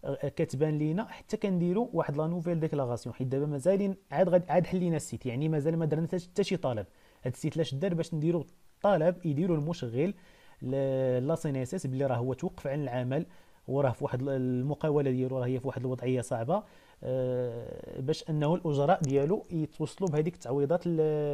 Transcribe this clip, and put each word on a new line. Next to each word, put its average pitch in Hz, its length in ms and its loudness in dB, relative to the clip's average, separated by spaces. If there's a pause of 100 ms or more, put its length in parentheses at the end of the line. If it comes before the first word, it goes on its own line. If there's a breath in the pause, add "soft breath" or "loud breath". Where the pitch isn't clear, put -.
آه، 139 220 -4
كتبان 151 500 0
لينا 156 280 0
حتى - 320 -8
كنديروا 185 560 2
واحد 151 240 0
لا 156 100 0
نوفيل 170 320 -2
ديكلاراسيون، 131 560 -2
حيت 127 120 -4
دابا 135 180 0
مازالين 185 500 2 (160)
عاد 175 180 4
غاد-، 175 220 4
عاد 170 140 6
حلينا 180 300 2
السيت، - 300 -6
يعني 131 240 0
مازال 160 280 2
ما 165 80 2
درنا 156 220 2
حتى، 185 120 0
حتى 196 240 -2
شي 190 140 0
طلب. 117 280 -2 (380 soft breath)
هاد 127 100 -2
السيت - 240 -4
لاش 151 180 0
دار 180 180 0
باش 165 200 -2
نديروا 160 300 0 (380)
طلب 180 440 4
يديروا 165 320 2
المشغل 147 560 -2 (480 loud breath)
ل-، 131 680 0
لا 160 80 0
سي 160 140 -4
ان 139 60 -2
اس 131 180 -4
اس 180 140 -4
بلي 131 180 0
راه 135 100 0
هو 123 180 -2
توقف 175 340 -6
عن 147 160 -2
العمل، 127 420 -2 (420 soft breath)
وراه 135 240 2
في 117 120 -6
واحد 127 180 -2
ال-، 139 80 -2
المقاوله 135 840 2
ديالو 127 260 0
راه 127 80 0
هي 127 140 0
في 120 80 -6
واحد 127 140 -6
الوضعيه 127 400 0
صعبه، 131 420 -2 (400 loud breath)
آه، 127 960 -4
باش 139 300 -4
انه 151 260 2
الاجراء 151 460 2
ديالو 143 500 2
يتوصلوا 160 580 -4
بهذيك 156 240 0
التعويضات 143 540 0
ال-، 170 120 0 (340)